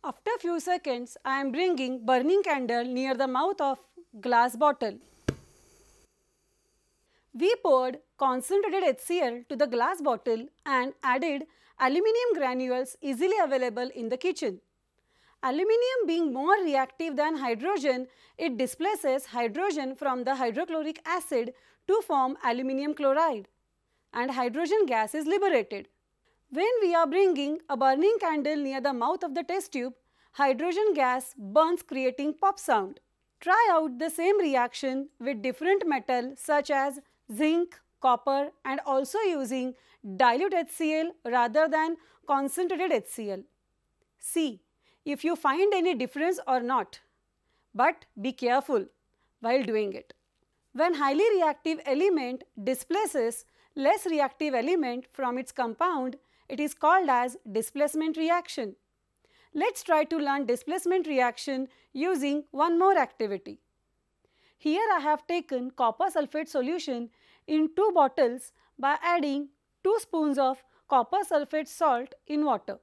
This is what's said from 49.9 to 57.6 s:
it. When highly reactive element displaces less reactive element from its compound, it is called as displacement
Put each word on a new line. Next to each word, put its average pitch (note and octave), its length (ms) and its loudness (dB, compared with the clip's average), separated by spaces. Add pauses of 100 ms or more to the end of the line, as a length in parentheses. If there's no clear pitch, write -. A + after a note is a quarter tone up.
it. - 200 -16 (600)
When E4 200 0
highly D4 380 2
reactive D#4+ 560 0
element C#4 560 0 (200)
displaces B3+ 840 -2 (300)
less D4+ 300 2
reactive D4+ 480 0
element B3+ 580 -2
from B3+ 280 -4
its C4 120 -10
compound, B3+ 680 -2 (320)
it C4 100 -8
is D4 140 -2
called E4+ 360 4
as B3 280 0 (120)
displacement D4 680 -2